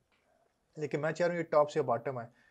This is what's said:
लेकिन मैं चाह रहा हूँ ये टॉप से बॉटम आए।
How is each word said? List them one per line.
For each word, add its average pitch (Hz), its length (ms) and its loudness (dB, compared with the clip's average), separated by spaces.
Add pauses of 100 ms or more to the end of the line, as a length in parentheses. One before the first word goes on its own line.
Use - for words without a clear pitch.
(800)
लेकिन 151 200 -4
मैं 156 120 -2
चाह 170 160 0
रहा 170 100 0
हूँ 170 60 -2
ये 160 60 -8
टॉप 147 180 6
से 151 140 -2
बॉटम 127 380 -2
आए। 117 100 -12 (220)